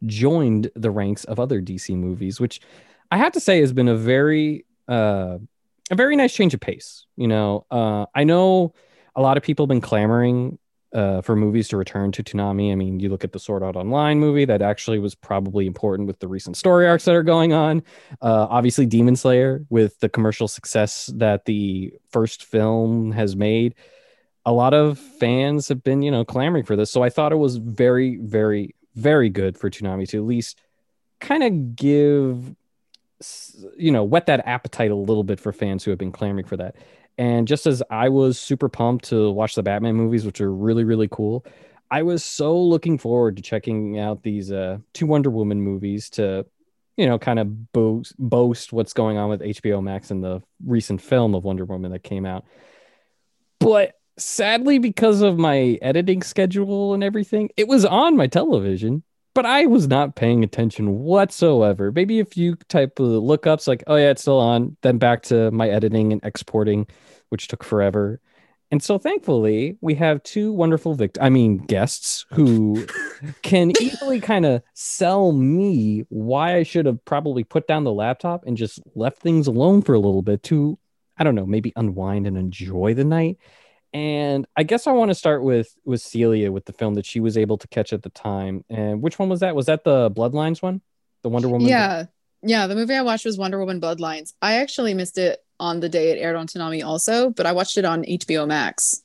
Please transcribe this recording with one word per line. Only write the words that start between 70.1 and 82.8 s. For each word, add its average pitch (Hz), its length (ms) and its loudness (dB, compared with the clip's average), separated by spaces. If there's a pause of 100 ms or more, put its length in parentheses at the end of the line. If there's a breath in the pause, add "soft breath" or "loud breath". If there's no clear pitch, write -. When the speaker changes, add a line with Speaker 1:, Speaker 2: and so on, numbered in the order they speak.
Speaker 1:
two 214 300 -4
wonderful 165 420 0
vict-, 110 260 -2
I 135 100 6
mean, 117 280 4
guests - 720 -4
who 113 560 2 (280)
<laughs> - 280 -16
can 180 380 4
easily 262 400 -2
kinda 160 420 2 (120)
sell 185 580 0
me 135 760 0
why 135 480 -2
I 170 60 4
should 160 240 0
have 123 180 0
probably 143 380 -2
put - 240 -4
down 156 180 0
the 120 80 0 (120)
laptop 170 420 -4
and 123 100 -4
just 110 240 -8 (140)
left 117 240 -4
things 160 280 0
alone 156 360 4
for 139 120 4
a 110 40 6
little 98 240 2
bit 104 220 -2
to, 151 340 0 (400)
I 160 60 0
don't 143 100 4
know, 95 120 -2
maybe 107 280 -2
unwind 98 520 -2
and 95 100 -4
enjoy 92 580 -2